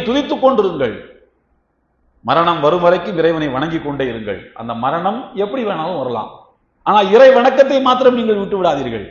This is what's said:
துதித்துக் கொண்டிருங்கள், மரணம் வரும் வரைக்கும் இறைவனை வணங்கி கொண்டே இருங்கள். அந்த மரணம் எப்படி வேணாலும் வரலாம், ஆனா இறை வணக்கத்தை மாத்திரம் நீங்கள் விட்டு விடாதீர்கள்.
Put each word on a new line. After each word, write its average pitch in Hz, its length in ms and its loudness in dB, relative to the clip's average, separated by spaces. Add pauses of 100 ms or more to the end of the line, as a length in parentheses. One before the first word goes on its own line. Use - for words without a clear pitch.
துதித்துக் 262 420 -4
கொண்டிருங்கள், 160 500 0 (1300)
மரணம் 160 380 0
வரும் 160 200 2
வரைக்கும் 180 360 0
இறைவனை 160 300 0
வணங்கி 151 320 -4
கொண்டே 139 260 -6
இருங்கள். 110 360 -8 (120)
அந்த 117 200 -10
மரணம் 170 600 -4
எப்படி 214 320 -4
வேணாலும் 175 320 -6
வரலாம், 120 340 -6 (520)
ஆனா 208 180 2
இறை 220 300 8
வணக்கத்தை 269 500 4
மாத்திரம் 254 340 2
நீங்கள் 220 200 0
விட்டு 196 260 -4
விடாதீர்கள். 131 500 -2